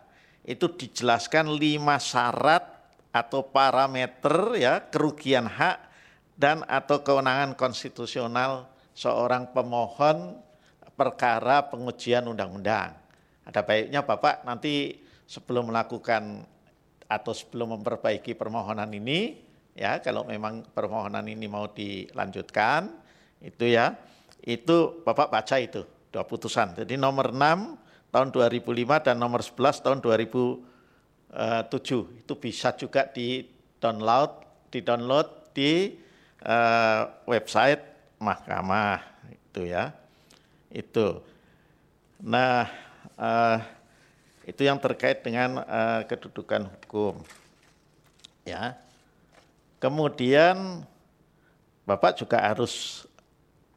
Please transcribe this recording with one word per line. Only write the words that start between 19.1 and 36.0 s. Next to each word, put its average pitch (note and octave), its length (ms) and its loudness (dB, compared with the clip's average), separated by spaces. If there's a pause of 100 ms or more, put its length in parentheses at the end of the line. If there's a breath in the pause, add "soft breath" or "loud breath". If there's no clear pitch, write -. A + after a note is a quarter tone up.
ya, A2 240 -2
kalau A2 240 -4
memang A2 480 -8
permohonan G#2+ 560 -6
ini A2 160 -10
mau G#2 240 -8
dilanjutkan, G#2 1200 -4 (560 soft breath)
itu - 240 -2
ya, A#2+ 240 4 (480 soft breath)
itu E3 640 2
Bapak C#3 240 2
baca - 320 0
itu, A2 240 -8 (240)
dua F#2+ 160 -6
putusan. A2 560 -2
Jadi A2 160 -6
nomor C3+ 320 2
enam E3 480 0 (320 soft breath)
tahun C3 240 2
dua A#2+ 160 4
ribu A#2+ 240 -4
lima A#2+ 240 2
dan B2 240 2
nomor A#2+ 240 -2
sebelas C3+ 320 0
tahun C3+ 240 0
dua A2+ 160 4
ribu B2 480 -2 (1040 loud breath)
tujuh. A#2+ 560 -6
Itu - 80 -8
bisa B2 400 -4
juga C3+ 320 0
di-download, B2 1300 -2 (420)
di-download B2 800 0
di, D#3+ 400 2 (480 loud breath)